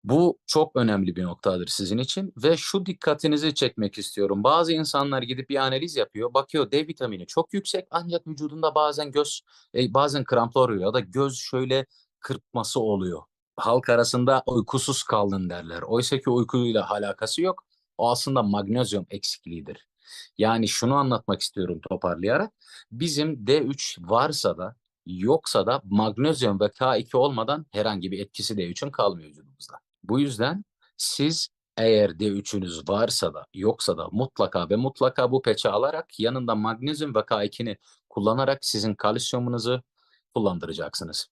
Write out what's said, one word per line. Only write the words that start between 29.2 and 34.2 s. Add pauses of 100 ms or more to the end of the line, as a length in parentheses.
vücudumuzda. (280)
Bu
yüzden (320)
siz (280)
eğer
D
üçünüz
varsa
da
yoksa
da
mutlaka